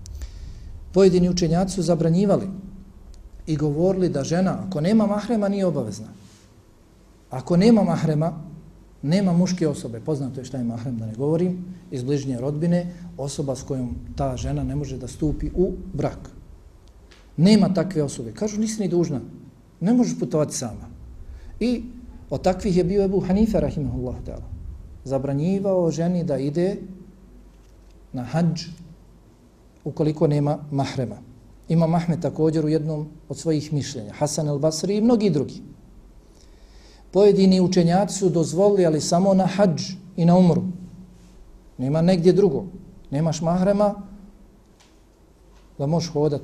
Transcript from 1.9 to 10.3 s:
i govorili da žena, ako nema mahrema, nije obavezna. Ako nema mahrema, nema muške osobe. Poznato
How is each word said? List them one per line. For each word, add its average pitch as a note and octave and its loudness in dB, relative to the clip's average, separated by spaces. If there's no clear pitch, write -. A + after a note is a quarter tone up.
i D#3 0
govorili E3 0
da C3+ -2
žena, E3+ 0
ako D3 -4
nema G#3 4
mahrema, G#3 0
nije G3 0
obavezna. A2 -4
Ako C3 -2
nema G#3+ 8
mahrema, D#3+ 0
nema F3+ 2
muške F3 2
osobe. B2 -4
Poznato C3 -4